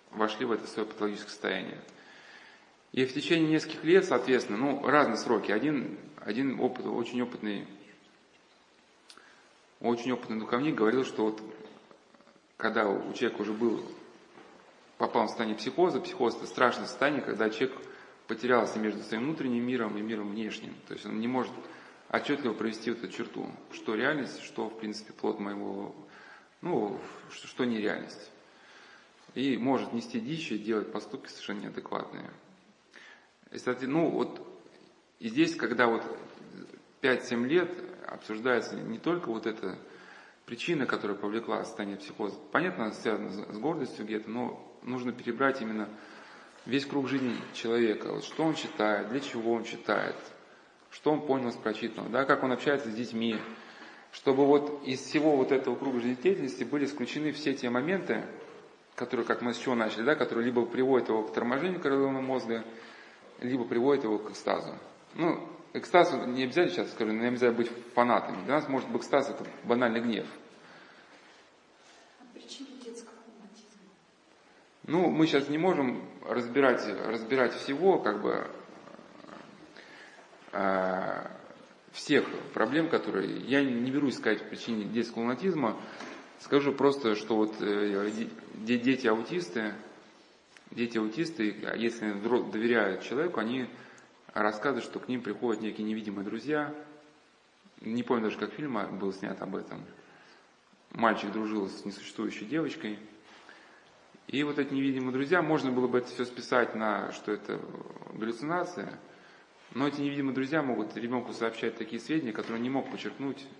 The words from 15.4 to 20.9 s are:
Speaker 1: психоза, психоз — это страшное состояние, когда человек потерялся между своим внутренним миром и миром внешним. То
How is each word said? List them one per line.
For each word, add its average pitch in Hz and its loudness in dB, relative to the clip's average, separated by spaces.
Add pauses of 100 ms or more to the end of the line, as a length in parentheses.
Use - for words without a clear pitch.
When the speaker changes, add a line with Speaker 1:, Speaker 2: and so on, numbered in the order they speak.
Speaker 1:
психоза, 143 2
психоз — - 0
это - -8
страшное 117 2
состояние, 139 0
когда 110 2
человек - -2 (500)
потерялся 113 4
между 107 -2
своим 113 -4
внутренним 131 0
миром 113 -2
и - -4
миром 104 -4
внешним. 101 -6 (140)
То - -10